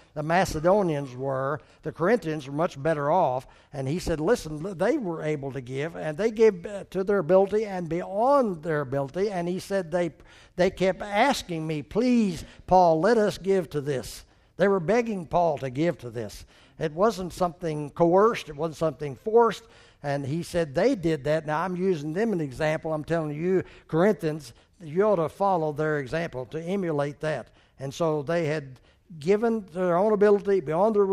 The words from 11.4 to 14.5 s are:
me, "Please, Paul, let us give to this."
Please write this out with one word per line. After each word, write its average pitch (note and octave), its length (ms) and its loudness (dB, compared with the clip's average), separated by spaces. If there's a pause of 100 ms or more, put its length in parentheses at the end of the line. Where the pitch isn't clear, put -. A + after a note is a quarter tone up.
me, D#3 160 -4
"Please, A3 640 0 (220)
Paul, F3 320 6
let G#3+ 200 4
us G#3 200 2
give F#3+ 320 0
to D3 100 -4
this." C3+ 440 -6 (320)